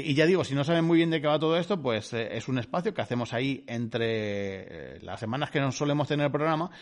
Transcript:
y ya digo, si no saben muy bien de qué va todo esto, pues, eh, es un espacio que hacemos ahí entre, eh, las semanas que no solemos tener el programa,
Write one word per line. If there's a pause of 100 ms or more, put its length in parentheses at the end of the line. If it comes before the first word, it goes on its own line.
(100)
y
ya
digo,
si
no
saben
muy
bien
de
qué
va
todo
esto,
pues,
eh,
es
un
espacio
que
hacemos
ahí
entre,
eh,
las
semanas
que
no
solemos
tener
el
programa, (120)